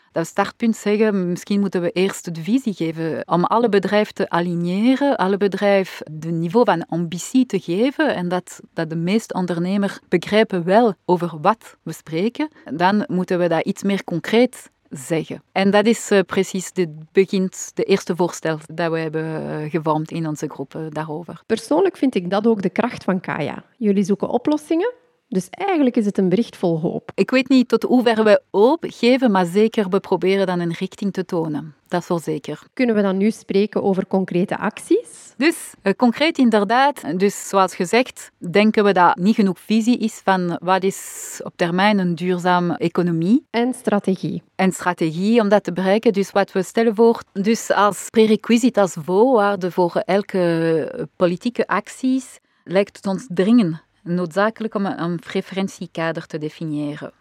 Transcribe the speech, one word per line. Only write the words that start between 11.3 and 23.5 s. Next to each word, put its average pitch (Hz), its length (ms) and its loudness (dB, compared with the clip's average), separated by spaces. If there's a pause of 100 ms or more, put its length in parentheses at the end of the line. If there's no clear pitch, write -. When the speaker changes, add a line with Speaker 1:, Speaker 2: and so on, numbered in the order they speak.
Speaker 1:
wat 196 420 -2
we 165 100 -10
spreken. 196 560 -6 (260)
Dan 190 340 2
moeten 180 300 0
we 175 100 2
dat 165 160 2
iets - 180 -4
meer 196 220 -2
concreet 226 640 0 (200)
zeggen." 156 520 -6 (100)
En 196 180 2
dat 208 160 4
is, - 240 0
eh, 202 160 6
precies - 460 -4
de, 170 220 -4 (180)
begint 190 640 0
de 175 100 -2
eerste 190 320 0
voorstel 160 420 -2 (160)
dat 165 160 -4
we 160 80 -4
hebben, 160 260 -4
eh, 151 460 -8
gevormd 156 400 -2
in 165 160 -6
onze 151 220 -6
groep, - 260 -12
eh, 160 140 -10
daarover. 160 580 -10
Speaker 2:
Persoonlijk 320 500 0
vind 269 180 0
ik 180 160 -2
dat 208 160 0
ook 226 160 2
de 180 80 0
kracht - 340 -4
van 185 160 -2
Kaya. - 440 -6 (120)